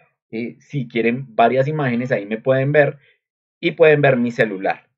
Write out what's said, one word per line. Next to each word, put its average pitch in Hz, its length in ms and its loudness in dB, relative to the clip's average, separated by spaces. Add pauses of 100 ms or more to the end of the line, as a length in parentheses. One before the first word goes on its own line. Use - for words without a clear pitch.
(320)
eh, 117 260 -10
si 127 300 -10
quieren 120 380 -2 (100)
varias 127 320 2
imágenes, 131 420 -4
ahí 101 160 -4
me 110 120 -8
pueden 135 340 -2
ver 147 260 2 (640)
y 170 120 -2
pueden 156 280 4
ver 139 160 2
mi 120 160 -2
celular. 95 640 -4